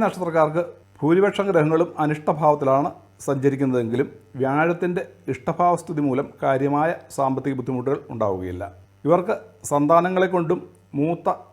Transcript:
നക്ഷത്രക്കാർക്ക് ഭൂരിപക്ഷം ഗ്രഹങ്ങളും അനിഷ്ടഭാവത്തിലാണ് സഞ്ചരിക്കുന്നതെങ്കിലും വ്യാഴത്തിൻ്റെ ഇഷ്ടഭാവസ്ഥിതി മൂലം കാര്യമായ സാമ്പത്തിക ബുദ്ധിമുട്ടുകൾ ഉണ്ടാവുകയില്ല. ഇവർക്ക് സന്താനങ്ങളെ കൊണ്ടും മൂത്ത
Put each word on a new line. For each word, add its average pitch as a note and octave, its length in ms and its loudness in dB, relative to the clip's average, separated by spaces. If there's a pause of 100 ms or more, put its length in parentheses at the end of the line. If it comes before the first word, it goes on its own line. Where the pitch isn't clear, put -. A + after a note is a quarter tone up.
നക്ഷത്രക്കാർക്ക് E3+ 600 0 (380)
ഭൂരിപക്ഷം F#3+ 500 2
ഗ്രഹങ്ങളും D#3+ 380 4 (160)
അനിഷ്ടഭാവത്തിലാണ് D3+ 840 2 (360)
സഞ്ചരിക്കുന്നതെങ്കിലും C3 840 0 (320)
വ്യാഴത്തിൻ്റെ E3+ 600 0 (300)
ഇഷ്ടഭാവസ്ഥിതി E3+ 720 0
മൂലം C3+ 200 0 (160)
കാര്യമായ C#3+ 480 2 (260)
സാമ്പത്തിക C3+ 420 -2
ബുദ്ധിമുട്ടുകൾ C3 400 -2 (160)
ഉണ്ടാവുകയില്ല. F#2 500 -4 (420)
ഇവർക്ക് F#3 280 2 (360)
സന്താനങ്ങളെ E3+ 640 4
കൊണ്ടും F3 240 0 (400)
മൂത്ത E3 300 -2 (240)